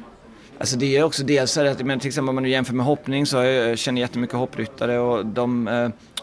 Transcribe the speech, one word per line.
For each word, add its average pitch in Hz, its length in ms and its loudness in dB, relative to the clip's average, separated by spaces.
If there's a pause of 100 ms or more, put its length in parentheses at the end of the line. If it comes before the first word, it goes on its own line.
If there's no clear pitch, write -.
(580)
Alltså, - 200 -4
det 135 200 2
är 147 60 6
också 147 200 0
dels 135 280 2
så 147 140 2
att, 135 200 0
men 135 140 0
till 139 80 -6
exempel 135 220 -2
om 131 60 0
man 131 80 -2
nu 131 60 0
jämför 127 240 0
med 123 120 2
hoppning, 139 400 0
så 139 120 0
har 123 60 4
jag, 127 260 2
jag 113 80 0
känner 127 240 -2
jättemycket 120 340 -2
hoppryttare, 120 640 -2
och 120 260 0
de, 120 420 0
eh, 120 220 0 (340)